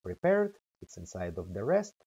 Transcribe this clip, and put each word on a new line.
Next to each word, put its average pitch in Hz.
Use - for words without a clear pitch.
prepared. 196
It's -
inside 85
of 92
the 98
rest 190